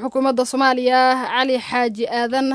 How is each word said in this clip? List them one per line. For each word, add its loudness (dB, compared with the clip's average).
xukuumadda 0
Soomaaliya, 2
Cali 0
Xaaji -2
Aadan, -2